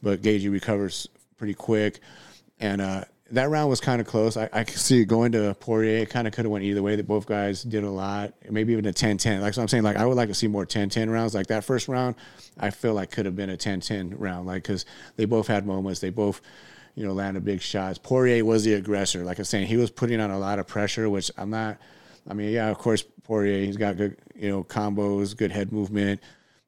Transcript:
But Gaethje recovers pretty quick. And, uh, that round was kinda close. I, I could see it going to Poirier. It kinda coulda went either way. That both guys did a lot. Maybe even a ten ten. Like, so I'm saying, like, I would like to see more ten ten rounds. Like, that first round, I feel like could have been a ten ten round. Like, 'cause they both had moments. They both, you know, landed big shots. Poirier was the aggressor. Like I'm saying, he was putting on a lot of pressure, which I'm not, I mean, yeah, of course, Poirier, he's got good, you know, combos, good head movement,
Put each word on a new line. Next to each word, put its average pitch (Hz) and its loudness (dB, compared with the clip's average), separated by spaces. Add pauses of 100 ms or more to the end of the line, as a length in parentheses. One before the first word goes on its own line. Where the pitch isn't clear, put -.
But 101 0
Gaethje 104 2
recovers 98 -2 (300)
pretty 104 -6
quick. 107 0 (580)
And, 101 -2
uh, 95 -4 (280)
that 131 2
round 151 2
was 127 2
kinda 120 0
close. 110 2
I, 110 -2
I 113 0
could - -6
see 127 6
it 104 6
going 113 4
to 104 2
Poirier. 110 2
It 104 -4
kinda 117 -2
coulda 113 -2
went 101 -2
either 101 0
way. 104 2
That 104 -2
both 104 0
guys 101 -2
did 110 -2
a 101 -4
lot. 101 -6 (160)
Maybe 110 0
even 107 2
a 95 0
ten 104 2
ten. 101 2
Like, 101 0
so 120 -2
I'm 110 0
saying, 117 4
like, 104 2
I 110 2
would 127 4
like 117 2
to 98 -4
see 113 0
more 101 0
ten 101 -2
ten 110 0
rounds. 113 0
Like, 95 -2
that 110 -2
first 127 0
round, 127 0 (420)
I 101 0
feel 110 0
like 95 -2
could 104 -2
have 92 -4
been 98 -4
a 90 -6
ten 95 -2
ten 92 -4
round. 90 -6
Like, 92 -4
'cause 95 -4 (320)
they 113 0
both 110 2
had 101 2
moments. 95 -4
They 95 -4
both, 101 0 (540)
you 107 -8
know, 95 -4
landed 95 -4
big 98 -2
shots. 95 -4
Poirier 123 4
was 110 4
the 107 6
aggressor. 98 0
Like 90 -6
I'm 98 -6
saying, 98 0
he 113 2
was 120 4
putting 117 -2
on 104 0
a 98 -2
lot 98 -2
of - -6
pressure, 104 -2
which 98 -2
I'm 98 -8
not, 110 -4 (500)
I 98 -10
mean, 104 -2
yeah, 110 0
of 98 -4
course, 110 0 (220)
Poirier, 101 2
he's 101 -4
got 101 0
good, 101 -2 (180)
you 104 -4
know, 98 -2
combos, 101 -2
good 104 0
head 98 -4
movement, 101 0 (480)